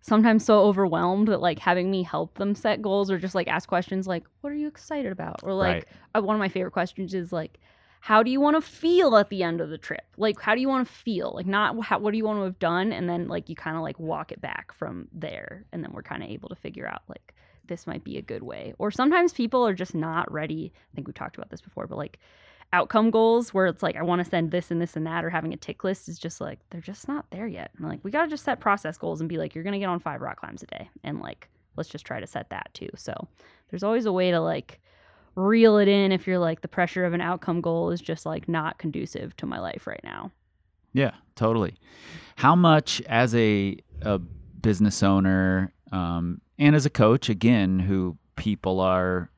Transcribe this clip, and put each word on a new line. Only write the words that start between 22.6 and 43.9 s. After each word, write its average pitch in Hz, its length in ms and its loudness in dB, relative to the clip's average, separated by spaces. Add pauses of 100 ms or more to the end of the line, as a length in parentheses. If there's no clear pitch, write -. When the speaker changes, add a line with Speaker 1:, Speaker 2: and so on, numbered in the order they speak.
Speaker 1:
outcome 220 380 4
goals 226 420 4
where 190 120 4
it's 175 160 -2
like, - 140 -2
"I 170 80 -4
wanna 175 220 0
send 165 260 -2
this 180 200 -4
and 170 100 0
this 170 160 -4
and 160 100 -4
that," 165 180 -4
or 165 40 -4
having 160 240 -4
a 151 40 -12
tick - 280 -12
list 190 240 -4
is 165 100 -14
just - 220 -12
like, - 180 -10 (100)
they're 170 120 -14
just - 260 -14
not 285 240 -8
there 202 160 -10
yet. 90 300 -12
And, 156 100 -10
like, - 160 -10
we 202 80 -8
gotta 302 180 0
just 302 140 -8
set - 160 -4
process 202 380 -2
goals 165 240 -6
and 160 80 -4
be 165 80 -6
like, 156 180 -6
"You're 165 80 -8
gonna 196 160 -4
get 196 100 -4
on 175 100 -2
five 156 220 -8
rock - 200 -10
climbs - 220 -14
a - 40 -16
day." - 220 -14 (140)
And, - 180 -8
like, - 280 -14 (280)
let's 156 120 -8
just - 160 -16
try 123 140 -10
to 87 80 -12
set - 220 -10
that - 240 -10
too. - 220 -12
So - 180 -12 (560)
there's 180 140 -8
always 226 220 0
a 214 60 2
way 180 200 2
to, 170 100 4
like, 165 400 -6 (540)
reel 214 420 6
it 202 100 6
in 196 240 4
if 185 160 0
you're 185 120 0
like, 165 220 0
"The - 60 -10
pressure 180 380 0
of 170 80 0
an 175 80 -2
outcome 175 400 -2
goal 170 300 0
is 175 100 -4
just, - 240 -8
like, 160 240 -6
not 160 300 -2
conducive 147 580 -8
to - 80 -10
my - 140 -8
life - 280 -8
right - 160 -12
now." 50 280 -12 (600)
Speaker 2:
Yeah, 131 200 0 (240)
totally. 110 400 0 (640)
How 139 180 6
much 165 480 4
as 117 320 2
a, 104 420 4 (240)